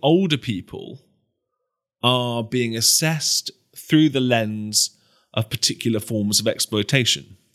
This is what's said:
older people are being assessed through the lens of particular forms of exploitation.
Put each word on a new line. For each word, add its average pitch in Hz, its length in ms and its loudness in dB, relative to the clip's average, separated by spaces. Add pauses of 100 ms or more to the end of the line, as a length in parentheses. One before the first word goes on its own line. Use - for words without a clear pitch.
older 160 360 2
people - 640 -8 (1000)
are 120 400 0
being 113 340 -2
assessed - 760 0 (240)
through 156 340 4
the 135 100 -2
lens 107 760 0 (380)
of 113 160 0
particular - 480 -2
forms 104 400 -2
of 107 80 -2
exploitation. - 920 0 (180)